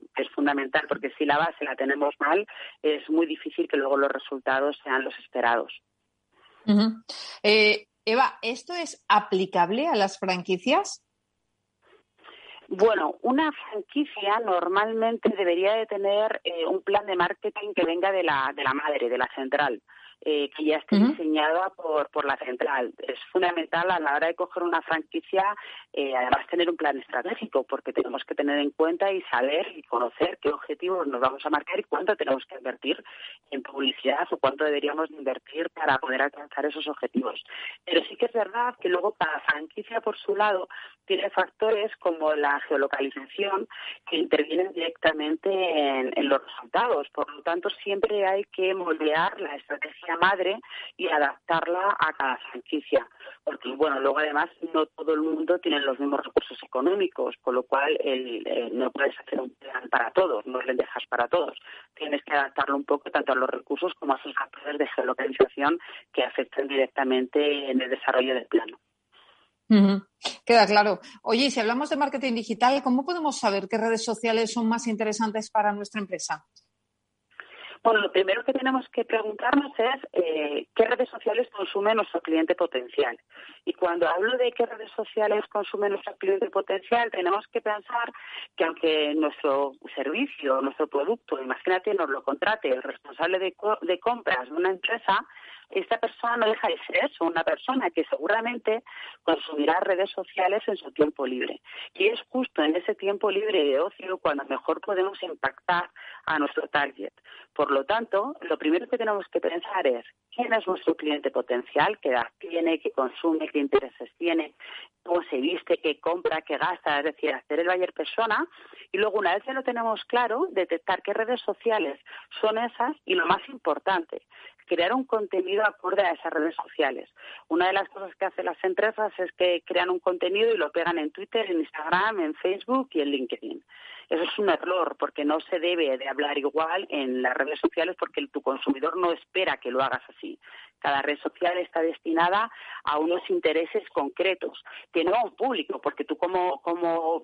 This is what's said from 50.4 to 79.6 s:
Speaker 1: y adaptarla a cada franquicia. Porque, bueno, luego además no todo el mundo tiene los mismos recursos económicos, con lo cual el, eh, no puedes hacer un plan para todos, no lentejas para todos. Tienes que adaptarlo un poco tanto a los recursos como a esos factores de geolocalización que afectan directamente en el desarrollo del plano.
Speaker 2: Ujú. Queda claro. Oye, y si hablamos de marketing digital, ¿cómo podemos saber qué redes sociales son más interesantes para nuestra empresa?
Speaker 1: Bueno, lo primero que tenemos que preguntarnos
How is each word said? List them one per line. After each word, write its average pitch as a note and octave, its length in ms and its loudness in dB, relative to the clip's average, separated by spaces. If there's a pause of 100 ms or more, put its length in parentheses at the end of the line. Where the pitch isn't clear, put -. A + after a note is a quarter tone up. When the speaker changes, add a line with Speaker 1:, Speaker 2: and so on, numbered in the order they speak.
Speaker 1:
y F3 120 -4
adaptarla E3 920 0
a D#3 140 2
cada C3 240 0 (140)
franquicia. C3+ 580 -2 (340)
Porque, - 320 -6
bueno, C#3 240 2
luego C#3 200 2
además D3+ 320 0 (220)
no D#3 140 2
todo - 280 -2
el D#3 80 2
mundo D#3+ 360 2
tiene D3+ 220 0
los C3+ 180 0
mismos C#3+ 240 0
recursos - 400 0
económicos, C#3 800 0
con B2 160 0
lo B2+ 80 2
cual C#3+ 400 2
el, B2+ 420 -2
eh, A#2+ 260 -2
no B2 200 0
puedes - 260 0
hacer - 220 -6
un - 160 -6
plan - 320 -10
para - 240 0
todos, D3 340 2
no B2+ 160 -4
lentejas B2 460 -4
para A#2+ 180 0
todos. E3+ 320 0 (360)
Tienes D3 280 -4
que D3+ 120 -6
adaptarlo C#3 420 0
un C#3+ 80 -2
poco - 260 0
tanto C#3+ 220 0
a B2+ 40 4
los B2+ 140 0
recursos - 440 -4
como - 180 -2
a C3 40 2
esos - 180 -12
factores - 440 -8
de D3 100 2
geolocalización - 880 0 (340)
que C#3 100 0
afectan C3+ 460 -4
directamente C3+ 1000 0
en B2+ 100 2
el B2 100 -4
desarrollo C3 440 0
del - 120 -4
plano. - 320 0 (920)
Speaker 2:
Ujú. G3 340 6 (420)
Queda A3+ 220 8
claro. G#3 320 4 (240)
Oye, A#3+ 220 2
y C#4 80 2
si B3 80 -2
hablamos A#3+ 300 0
de D#4 60 -2
marketing C#4 380 0
digital, A#3+ 480 2
¿cómo C4+ 240 2
podemos D#4+ 320 -2
saber G3 320 0
qué A3+ 80 0
redes A3+ 260 0
sociales A3+ 480 0
son A3+ 160 0
más A3+ 200 0
interesantes G#3+ 600 -2
para G#3 240 2
nuestra G#3 280 -6
empresa? F3+ 440 -6 (1400)
Speaker 1:
Bueno, A3 180 4
lo G3 120 -2
primero F#3+ 320 2
que C4+ 80 0
tenemos C4 400 0
que A#3 120 -2
preguntarnos A#3 720 0